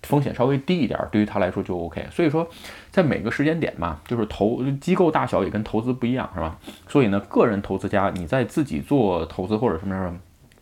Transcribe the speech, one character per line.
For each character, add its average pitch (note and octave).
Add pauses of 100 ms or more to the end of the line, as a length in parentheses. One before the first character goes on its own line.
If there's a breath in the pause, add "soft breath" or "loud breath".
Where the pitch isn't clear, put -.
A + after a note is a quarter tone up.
风 C#3+
险 C3
稍 A#2+
微 C#3
低 F3
一 B2
点 -
儿， -
对 G#2
于 G#2
他 G#2
来 F#2
说 G2+
就 F2+
OK。 E2+
所 -
以 D#3+
说， D#3+ (420 loud breath)
在 G3
每 A#2+
个 G2
时 C#3
间 D#3+
点 -
嘛， E2
就 A#2+
是 A2
投-， A#2 (180)
机 F3+
构 F3
大 C3
小 G2
也 F2
跟 G#2+
投 G#2+
资 B2
不 B2
一 A#2+
样， B2+
是 F2
吧？ D#2+ (300 loud breath)
所 D3
以 A2+
呢， G2 (100)
个 G#3+
人 G2+
投 F#2+
资 G2+
家， G2
你 F2+
在 B2+
自 D3
己 D2
做 F#2
投 -
资 G#2
或 A2+
者 E2+
什 F#2
么 G2
时 F#2+
候， F2+ (500)